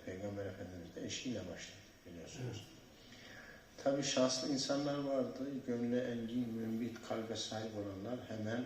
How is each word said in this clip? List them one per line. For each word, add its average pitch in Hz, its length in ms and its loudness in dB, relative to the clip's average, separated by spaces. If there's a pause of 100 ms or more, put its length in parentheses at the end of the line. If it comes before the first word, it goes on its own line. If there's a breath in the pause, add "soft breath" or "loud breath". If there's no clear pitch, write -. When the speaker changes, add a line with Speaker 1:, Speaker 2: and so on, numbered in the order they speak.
Speaker 1:
Peygamber 101 400 -2
Efendimiz 90 480 -6
de - 120 -4
eşiyle - 340 -2
başladı - 460 -8 (200)
biliyorsunuz. 104 600 -6
Speaker 2:
Evet. - 100 -18 (1080 loud breath)
Speaker 1:
Tabii 143 180 6
şanslı 131 460 6
insanlar 143 500 4
vardı, 135 500 2 (180)
gönlü 120 320 4
engin, 120 500 2
mümbit, 113 600 -2
kalbe 113 280 0
sahip 110 380 -2
olanlar 101 440 -2 (100)
hemen 110 380 0